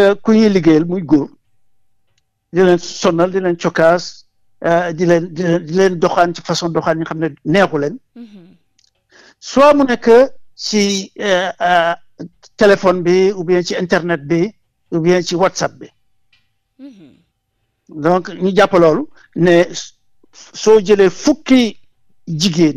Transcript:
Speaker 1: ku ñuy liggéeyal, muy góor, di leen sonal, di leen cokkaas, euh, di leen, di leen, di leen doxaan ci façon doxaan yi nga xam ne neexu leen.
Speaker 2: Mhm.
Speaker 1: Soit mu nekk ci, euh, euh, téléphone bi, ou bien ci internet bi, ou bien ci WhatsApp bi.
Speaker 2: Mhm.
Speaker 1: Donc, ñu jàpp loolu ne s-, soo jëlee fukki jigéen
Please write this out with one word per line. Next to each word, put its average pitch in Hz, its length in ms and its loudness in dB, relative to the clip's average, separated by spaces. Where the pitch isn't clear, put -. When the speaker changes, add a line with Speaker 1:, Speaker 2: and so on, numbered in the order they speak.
Speaker 1:
ku 226 80 0
ñuy 220 180 4
liggéeyal, 165 360 2
muy 180 160 -4
góor, 143 260 0
di 175 100 0
leen 180 160 4
sonal, 175 520 -2
di 190 100 -4
leen 175 160 -4
cokkaas, 170 680 -2
euh, 170 300 -2
di 170 120 -2
leen, 170 280 2
di 165 100 -8
leen, 170 220 -2
di 151 80 -10
leen 185 260 0
doxaan 175 340 0
ci - 80 -14
façon 170 280 -6
doxaan 160 300 -4
yi - 20 -6
nga 160 80 -8
xam 160 100 -8
ne 156 240 -6
neexu 156 360 0
leen. 151 200 -6
Speaker 2:
Mhm. 202 400 -20
Speaker 1:
Soit 285 320 2
mu 285 100 2
nekk 240 260 -2
ci, 202 640 -4
euh, 185 400 -2
euh, 175 340 0
téléphone 196 480 2
bi, 185 300 2
ou 185 100 -8
bien 175 180 0
ci 185 140 -8
internet 170 500 -4
bi, 170 280 -2
ou 170 100 -4
bien 180 200 0
ci 175 140 -8
WhatsApp 175 420 -2
bi. 127 100 -20
Speaker 2:
Mhm. 202 340 -20
Speaker 1:
Donc, 170 400 -2
ñu 180 260 -4
jàpp 196 180 2
loolu 170 300 4
ne 175 160 2
s-, - 220 -16
soo 220 260 2
jëlee 196 320 2
fukki 254 640 0
jigéen 160 500 0